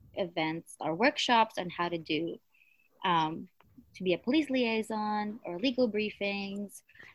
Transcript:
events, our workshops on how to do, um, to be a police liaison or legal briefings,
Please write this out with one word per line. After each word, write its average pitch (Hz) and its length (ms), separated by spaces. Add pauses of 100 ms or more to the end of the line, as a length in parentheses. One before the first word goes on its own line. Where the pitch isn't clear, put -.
(140)
events, 165 640
our 160 140
workshops 226 640
on 175 100
how 175 220
to 170 80
do, 160 380 (680)
um, 165 440 (480)
to 190 60
be 180 120
a 165 40
police 294 300
liaison 214 960
or 175 140
legal 247 320
briefings, 202 880 (340)